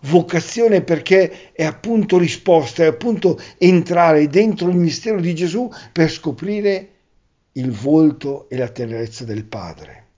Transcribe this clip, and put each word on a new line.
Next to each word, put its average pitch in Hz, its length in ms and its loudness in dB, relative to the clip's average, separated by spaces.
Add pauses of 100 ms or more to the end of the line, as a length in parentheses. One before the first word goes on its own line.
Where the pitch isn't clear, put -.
vocazione 175 800 2
perché 180 680 0
è 156 120 -4
appunto 202 540 0
risposta, 165 680 0
è - 20 4
appunto 185 540 -2 (180)
entrare 170 720 4
dentro 185 400 0
il 180 80 0
mistero 180 440 -2
di 170 140 -2
Gesù 180 360 -4 (220)
per - 180 0
scoprire 196 800 -4 (640)
il 131 180 -6
volto 139 760 0
e 127 80 -10
la 127 120 -4
tenerezza 117 560 -10
del 110 200 -8
Padre. 85 580 -16 (160)